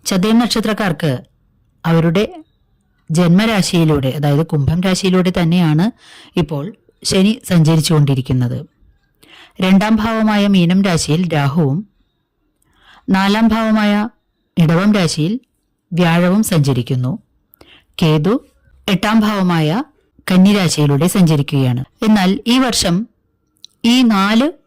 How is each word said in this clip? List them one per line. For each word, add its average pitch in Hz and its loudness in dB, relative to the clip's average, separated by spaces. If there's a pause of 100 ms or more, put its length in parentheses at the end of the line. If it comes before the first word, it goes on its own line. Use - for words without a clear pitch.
ചതയം 214 2
നക്ഷത്രക്കാർക്ക് 202 -2 (720)
അവരുടെ 165 2 (840)
ജന്മരാശിയിലൂടെ, 170 0
അതായത് 147 0
കുംഭം 156 -2
രാശിയിലൂടെ 185 0
തന്നെയാണ് 165 0 (560)
ഇപ്പോൾ 147 -6 (460)
ശനി 196 2 (180)
സഞ്ചരിച്ചുകൊണ്ടിരിക്കുന്നത്. 143 0 (1040)
രണ്ടാം 196 2
ഭാവമായ 214 0 (100)
മീനം 180 2
രാശിയിൽ 165 -2 (140)
രാഹുവും 143 0 (1400)
നാലാം 208 2
ഭാവമായ 214 0 (600)
ഇടവം 175 2
രാശിയിൽ 170 -2 (580)
വ്യാഴവും 175 2 (100)
സഞ്ചരിക്കുന്നു. 131 -2 (920)
കേതു 156 0 (600)
എട്ടാം 214 0
ഭാവമായ 180 -2 (480)
കന്നി 190 4
രാശിയിലൂടെ 151 0 (100)
സഞ്ചരിക്കുകയാണ്. 139 0 (240)
എന്നാൽ 196 2 (220)
ഈ 262 2
വർഷം 190 -2 (880)
ഈ 233 4 (180)
നാല് 214 0 (180)